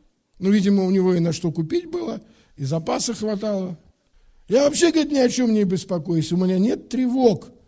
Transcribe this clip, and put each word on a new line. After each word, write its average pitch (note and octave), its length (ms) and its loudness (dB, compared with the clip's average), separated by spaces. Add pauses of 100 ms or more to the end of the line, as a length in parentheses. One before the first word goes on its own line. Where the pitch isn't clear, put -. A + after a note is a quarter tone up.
(380)
Ну, F#3 140 0
видимо, G3+ 320 4
у F#3 80 0
него F#3 220 4
и F3 60 2
на E3+ 120 0
что E3 180 -4
купить F3 360 -4
было, E4 360 -8 (360)
и C#3+ 80 -6
запаса E3 480 -4
хватало. G3+ 680 -6 (720)
"Я B3+ 160 4
вообще, D4 260 2
говорит, D4+ 220 0
ни C#4 40 0
о B3+ 120 4
чем A#3+ 240 0
не G#3+ 100 2
беспокоюсь, F3 720 -2
у E3+ 40 2
меня F#3 220 2
нет A3 300 0
тревог". B3 640 0 (160)